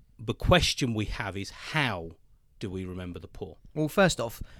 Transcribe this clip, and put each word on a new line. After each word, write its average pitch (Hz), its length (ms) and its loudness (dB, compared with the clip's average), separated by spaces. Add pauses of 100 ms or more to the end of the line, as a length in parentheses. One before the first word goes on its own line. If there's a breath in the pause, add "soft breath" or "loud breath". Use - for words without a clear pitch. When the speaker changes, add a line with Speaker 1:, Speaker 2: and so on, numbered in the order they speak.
(180)
Speaker 1:
The 113 160 -4
question 147 600 4
we 107 120 0
have 98 300 -4
is, 98 140 -6
how 98 600 -2 (500)
do 104 80 -4
we 95 160 -6
remember 90 340 -8
the 92 80 -14
poor? - 300 -12 (180)
Speaker 2:
Well, 151 140 2
first 185 320 4
off, 117 200 -6 (180 soft breath)